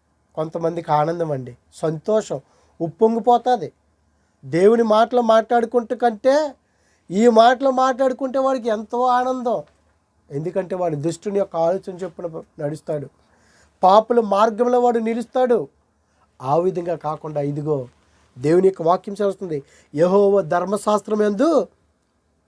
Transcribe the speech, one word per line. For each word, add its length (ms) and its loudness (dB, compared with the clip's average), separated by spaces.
కొంతమందికి 560 -6
ఆనందం 400 0
అండి, 260 -8
సంతోషం 680 -4
ఉప్పొంగిపోతుంది. 920 0
దేవుని 380 4
మాటలు 380 2
మాట్లాడుకుంటూ 760 0
కంటే 600 0
ఈ 160 4
మాటలు 420 6
మాట్లాడుకుంటే 720 -2
వాడికి 300 -2
ఎంతో 360 -4
ఆనందం. 580 -2
ఎందుకంటే 440 -6
వాడు 200 -4
దుష్టుని 440 -6
యొక్క 160 -4
ఆలోచన 400 -2
చొప్పున 460 -12
నడుస్తాడు, 480 -8
పాపుల 360 6
మార్గంలో 600 2
వాడు 200 2
నిలుస్తాడు. 680 -2
ఆ 160 0
విధంగా 380 -2
కాకుండా, 460 -8
ఇదిగో, 460 -4
దేవుని 300 2
యొక్క 140 -2
వాక్యం 340 -2
సెలవుస్తుంది, 480 -6
"యెహోవా 460 2
ధర్మశాస్త్రం 840 -2
యందు 440 0